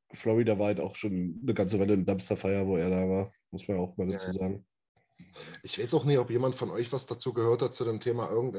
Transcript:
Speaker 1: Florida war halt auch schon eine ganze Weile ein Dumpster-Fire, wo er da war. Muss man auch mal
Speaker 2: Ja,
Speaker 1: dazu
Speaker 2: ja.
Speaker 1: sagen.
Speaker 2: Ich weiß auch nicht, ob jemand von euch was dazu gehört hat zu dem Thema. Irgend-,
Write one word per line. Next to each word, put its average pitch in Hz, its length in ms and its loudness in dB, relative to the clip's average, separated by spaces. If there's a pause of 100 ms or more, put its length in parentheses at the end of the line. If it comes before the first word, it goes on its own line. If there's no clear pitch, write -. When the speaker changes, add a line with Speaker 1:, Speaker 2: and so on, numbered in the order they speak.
(140)
Speaker 1:
Florida 110 460 2
war 104 80 2
halt 101 120 0
auch 78 160 -4
schon 90 460 -2
eine 113 120 0
ganze 98 260 2
Weile 98 140 4
ein 95 120 4
Dumpster-Fire, 98 640 0
wo 95 100 2
er 87 120 2
da 92 200 2
war. 95 220 0 (200)
Muss - 160 -8
man 98 100 0
auch 90 200 -4
mal 95 100 0
Speaker 2:
Ja, 95 60 0
Speaker 1:
dazu 95 140 -6
Speaker 2:
ja. 92 60 -4
Speaker 1:
sagen. 95 340 -4 (960)
Speaker 2:
Ich - 160 -8
weiß - 160 -2
auch 135 100 4
nicht, 143 140 6
ob 120 100 0
jemand 127 260 2
von 120 140 -4
euch 117 220 -2
was 131 160 -4
dazu 117 260 -6
gehört 117 300 4
hat 123 120 0
zu - 80 -4
dem 113 160 -2
Thema. 113 300 -2
Irgend-, 120 300 0